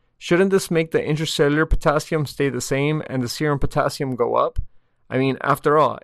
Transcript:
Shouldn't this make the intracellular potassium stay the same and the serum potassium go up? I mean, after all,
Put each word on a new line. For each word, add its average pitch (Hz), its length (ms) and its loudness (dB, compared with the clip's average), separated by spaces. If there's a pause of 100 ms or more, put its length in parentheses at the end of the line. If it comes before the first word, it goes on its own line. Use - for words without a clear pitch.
(200)
Shouldn't 190 300 2
this 190 200 0
make 165 200 0
the 151 100 0
intracellular 151 680 0
potassium 151 560 0
stay 143 220 -2
the 123 120 -4
same 147 460 -2
and 131 160 -4
the 120 60 -4
serum 143 320 -2
potassium 135 560 0
go 117 180 0
up? 131 240 0 (500)
I 120 80 -4
mean, 131 260 0
after 147 360 2
all, 123 260 2